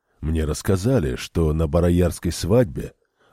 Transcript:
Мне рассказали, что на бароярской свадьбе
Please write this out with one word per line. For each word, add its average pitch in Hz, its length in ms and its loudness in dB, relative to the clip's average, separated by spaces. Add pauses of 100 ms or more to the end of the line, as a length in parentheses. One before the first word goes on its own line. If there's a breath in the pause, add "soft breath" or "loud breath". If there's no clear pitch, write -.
(200)
Мне 78 260 -2
рассказали, 92 680 0
что 80 360 -2
на 80 140 0
бароярской 87 680 2
свадьбе 95 600 -2 (380)